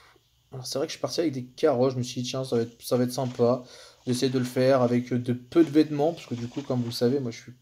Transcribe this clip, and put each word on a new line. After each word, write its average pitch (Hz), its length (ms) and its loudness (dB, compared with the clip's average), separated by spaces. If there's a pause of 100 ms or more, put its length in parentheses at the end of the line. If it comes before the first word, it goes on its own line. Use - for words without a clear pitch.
(520)
Alors, 131 140 -14
c'est - 120 -6
vrai 151 80 -2
que 156 60 -12
je - 40 -10
suis - 40 -20
parti 139 200 -4
avec 160 120 -2
des 127 120 -6
carottes. 131 480 2
Je 127 60 -4
me 123 40 -2
suis 123 200 -6
dit, 123 60 -6
tiens, 120 160 -4
ça 123 120 -2
va 117 60 2
être, - 200 -8
ça 135 140 0
va 123 80 2
être 123 80 -2
sympa 123 500 0 (440)
d'essayer 127 240 0
de 131 80 0
le 127 60 0
faire 131 380 4
avec 123 320 2
de 123 180 -2
peu 160 320 2
de 147 60 2
vêtements, 151 420 2
parce - 140 -14
que - 80 -8
du 120 140 -8
coup, 139 140 -8
comme 127 180 -2
vous 117 80 -2
le 117 40 -6
savez, 127 280 2
moi, 123 100 -4
je - 100 -14
suis 127 220 -20